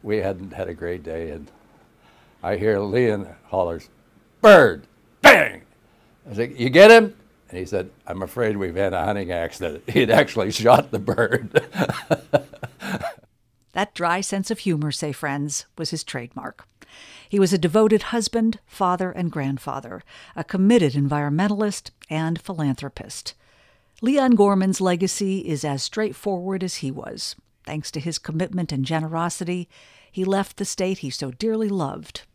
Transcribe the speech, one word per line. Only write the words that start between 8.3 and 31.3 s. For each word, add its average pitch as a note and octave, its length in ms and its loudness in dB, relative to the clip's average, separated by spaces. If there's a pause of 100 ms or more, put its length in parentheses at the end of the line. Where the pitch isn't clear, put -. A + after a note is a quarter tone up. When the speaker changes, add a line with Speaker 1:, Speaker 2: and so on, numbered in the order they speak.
Speaker 1:
we've F2+ 180 -4
had F#2+ 160 0
a E2+ 140 -2
hunting G2 260 -4
accident." E2+ 580 -6
<laughs> - 0 -
He'd A#2+ 220 2
actually A2+ 400 0
shot B2 400 4
the G#2 80 -4
bird. A2 720 -2
<laughs> - 760 -4 (1300)
Speaker 2:
That G3 200 -4
dry F3 260 -2
sense G3 320 -4
of G#3+ 80 -6
humor, D3+ 320 -2
say D3 220 -6
friends, C#3+ 520 -6 (120)
was D#3+ 140 -6
his D#3+ 120 -8
trademark. - 640 -14 (640)
He G3+ 100 0
was F#3+ 140 4
a G3 40 2
devoted G3+ 440 4
husband, A3+ 640 -2
father, F3+ 460 -2
and F3 200 -4
grandfather, C3+ 680 -6 (340)
a - 80 -8
committed F#3+ 500 4
environmentalist D3 1000 -2 (180)
and D#3+ 320 -4
philanthropist. - 960 -8 (640)
Leon C4 300 2
Gorman's G3+ 500 2
legacy F#3+ 680 -2
is D3+ 160 -4
as C#3 200 -4
straightforward F#3+ 800 -6
as F#3 160 -8
he C3+ 140 -6
was. - 440 -12 (280)
Thanks D3+ 280 -10
to D3+ 100 -8
his D#3+ 160 -8
commitment F3 560 -6
and C3+ 100 -2
generosity, E3 880 -6 (420)
he F#3 140 -4
left G3 320 -4
the - 80 -6
state F#3+ 320 -4
he C3+ 140 -10
so C3+ 200 -8